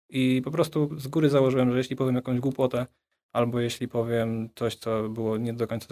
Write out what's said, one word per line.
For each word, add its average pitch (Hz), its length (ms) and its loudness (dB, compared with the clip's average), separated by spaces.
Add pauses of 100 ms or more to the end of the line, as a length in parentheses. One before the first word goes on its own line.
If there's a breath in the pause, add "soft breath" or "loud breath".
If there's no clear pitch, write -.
i 131 360 2
po - 60 -6
prostu 156 480 0
z 135 100 -10
góry 156 200 2
założyłem, 131 440 4
że 127 60 2
jeśli 127 180 -2
powiem 131 200 0
jakąś 127 240 -2
głupotę, 127 460 0 (460)
albo 120 280 0
jeśli 120 280 -4
powiem 113 680 0
coś, 113 220 -2
co 110 320 -4
było 110 280 -2
nie 117 160 -2
do 117 140 -2
końca 113 260 -6